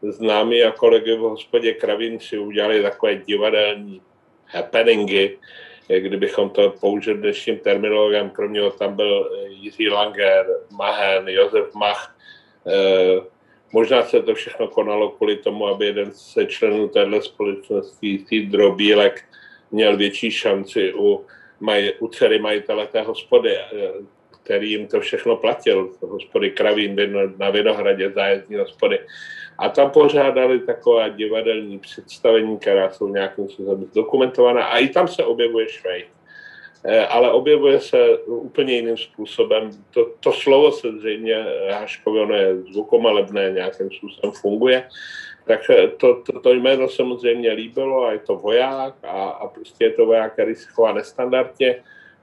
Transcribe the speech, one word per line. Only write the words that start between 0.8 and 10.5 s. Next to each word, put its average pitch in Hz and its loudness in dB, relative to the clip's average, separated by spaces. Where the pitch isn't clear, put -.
v 110 -6
hospodě 113 -2
Kravín, 110 -4
si - -10
udělali 104 0
takové 101 -2
divadelní 104 -2
happeningy, 101 0
eh, 95 2
kdybychom 98 -2
to 101 2
použili 104 0
dnešním 104 -4
terminologem. 104 0
Kromě 104 -4
toho 101 2
tam 98 -6
byl, 101 0
eh, - -10
Jiří 104 -6
Langer, 98 2